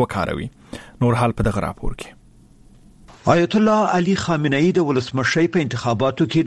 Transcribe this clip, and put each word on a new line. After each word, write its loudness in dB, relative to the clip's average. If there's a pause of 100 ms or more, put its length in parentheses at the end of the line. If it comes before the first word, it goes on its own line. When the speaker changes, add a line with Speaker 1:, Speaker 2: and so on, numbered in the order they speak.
Speaker 1:
وکاروي. -4 (520)
نور 2 (100)
حال 0
په 0
دغه -4
راپور -6
کې. -18 (1200)
Speaker 2:
آیت 2
الله 2
علي 2
خامنه‌ای 0
د 2
ولسمشرۍ 0
په 0
انتخاباتو -2
کې 0